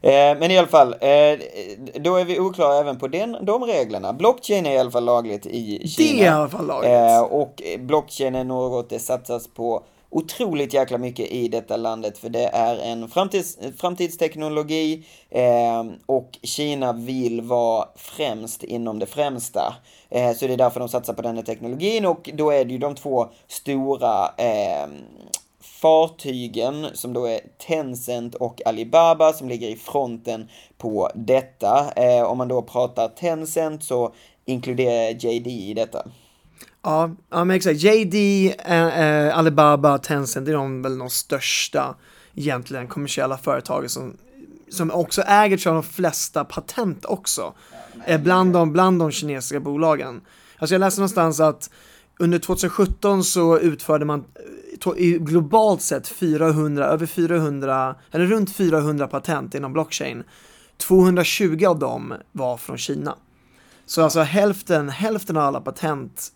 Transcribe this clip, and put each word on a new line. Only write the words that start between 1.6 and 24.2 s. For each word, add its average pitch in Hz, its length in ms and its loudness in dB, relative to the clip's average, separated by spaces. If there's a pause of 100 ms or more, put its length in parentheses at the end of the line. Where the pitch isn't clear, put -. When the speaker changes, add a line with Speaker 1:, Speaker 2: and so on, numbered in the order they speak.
Speaker 1:
då 175 140 2
är 180 100 2
vi 180 140 -2
oklara 180 400 2
även 143 200 -2
på 131 80 -6
den, 196 380 -4
de 226 180 0
reglerna. 113 500 -2
Blockchain 202 520 2
är 143 60 0
i 135 60 4
alla 123 140 2
fall 123 140 0
lagligt 120 400 0
i 113 420 -6
Kina. 302 260 2
Speaker 2:
Det 254 80 0
är 190 40 8
i - 20 8
alla 151 220 4
fall 175 180 -6
lagligt. 123 240 2
Speaker 1:
Eh, 117 300 8
och - 400 -2 (180)
blockchain 135 560 -2
är 131 80 -2
något 127 460 -4
det 113 100 -6
satsas 123 480 -6
på 117 360 -4 (260)
otroligt 156 640 -4
jäkla 127 240 0
mycket 123 340 -6
i 120 160 -2
detta 113 300 -4
landet, 113 400 -6
för 113 120 -12
det 123 160 -2
är 117 320 0
en 117 300 -8
framtids-, 175 680 -6
framtidsteknologi, 160 1300 -4 (240)
eh, 117 540 2 (220)
och 127 240 -2 (140)
Kina 139 500 -4
vill 120 480 -4
vara 117 540 0
främst 113 680 -8
inom 117 360 -6
det 104 60 -4
främsta. 123 720 -4 (340)
Eh, 123 240 0
så 131 140 -4
det 127 60 0
är 123 40 -4
därför 123 220 2
de 123 100 -6
satsar 123 240 -4
på - 80 -10
den 117 140 -6
här 113 80 -10
teknologin, 151 600 -4
och 170 280 -2
då 151 180 0
är 139 140 4
det 120 60 -8
ju 131 80 -6
de 143 160 -4
två 123 340 -2 (180)
stora, 131 800 -2 (100)